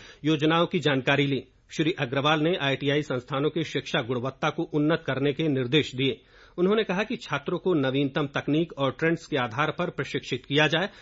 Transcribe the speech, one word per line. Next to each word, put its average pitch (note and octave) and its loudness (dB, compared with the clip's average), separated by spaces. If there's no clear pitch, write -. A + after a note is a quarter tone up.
योजनाओं D#3 2
की F3 -2
जानकारी C#3 2
ली। C3+ 0
श्री D#3+ 0
अग्रवाल C#3 2
ने E3 2
आईटीआई C#3 0
संस्थानों C3+ -2
की E3 -2
शिक्षा C#3+ -2
गुणवत्ता B2+ -2
को E3 -4
उन्नत D3+ 2
करने C#3 0
के D#3+ -2
निर्देश C3 0
दिए। C3 -2
उन्होंने G3+ 2
कहा F#3+ -2
कि A3+ -6
छात्रों D3+ -4
को F3+ 0
नवीनतम C#3 0
तकनीक D3 -2
और C3+ -2
ट्रेंड्स D#3+ -2
के D3 -2
आधार B2+ 0
पर F3 -4
प्रशिक्षित - -6
किया D3+ 4
जाए, E3 0